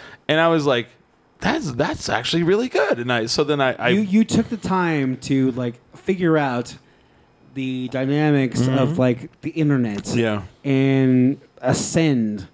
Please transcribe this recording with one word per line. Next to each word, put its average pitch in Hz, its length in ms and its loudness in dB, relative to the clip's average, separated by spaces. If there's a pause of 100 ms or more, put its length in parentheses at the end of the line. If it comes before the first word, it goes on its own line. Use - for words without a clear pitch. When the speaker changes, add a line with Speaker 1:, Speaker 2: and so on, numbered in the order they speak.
(280)
Speaker 1:
And 156 100 2
I 165 80 4
was 160 180 2
like, 123 220 0 (540)
"That's, 226 320 -2
that's 147 360 -4
actually 139 360 -2
really 208 240 2
good." - 320 0
And 123 120 -2
I, 113 140 0
so 151 160 0
then 143 180 0
I, 131 140 2
I 117 140 -2
Speaker 2:
You, 190 140 2
you 208 220 2
took - 240 0
the 233 80 -8
time 165 680 -2
to, 131 300 0
like, 120 280 -6 (160)
figure 175 420 0
out 123 380 -4 (760)
the 131 340 -6
dynamics 135 720 0
Speaker 1:
Mm-hmm. 131 180 2
Speaker 2:
of, 143 220 2
like, 127 400 0
the 151 100 -8
internet 127 640 0
Speaker 1:
Yeah. 110 280 0 (220)
Speaker 2:
and 135 760 2 (200)
a 131 140 0
send 117 800 0